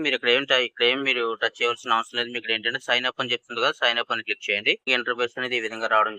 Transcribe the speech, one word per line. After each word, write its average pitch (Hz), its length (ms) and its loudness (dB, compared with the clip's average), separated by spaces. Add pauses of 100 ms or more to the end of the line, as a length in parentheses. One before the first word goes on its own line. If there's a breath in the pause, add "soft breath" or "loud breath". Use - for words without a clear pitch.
మీరు 135 140 0
ఇక్కడ 120 120 0
ఏం 131 200 4
టై-, 127 180 4
ఇక్కడ - 180 -4
ఏం 131 220 2
మీరు 123 160 2 (180)
టచ్ 113 160 -2
చేయవలసిన 120 400 -2
అవసరం 117 220 -6
లేదు. 120 160 -2
మీకు 110 200 -4
ఏంటంటే, 117 320 -2
సైన్ 123 220 2
అప్ 135 120 -4
అని 123 120 -4
చెప్తుంది 117 280 -4
కదా, 139 100 2 (100)
సైన్ 120 200 2
అప్ - 120 -6
అని 113 140 -2
క్లిక్ 104 200 -4
చేయండి. 107 260 2 (140)
ఈ 131 60 2
ఇంటర్ఫేస్ 120 440 -2
అనేది 127 200 -2
ఈ 113 80 -2
విధంగా 110 220 -4
రావడం 107 320 2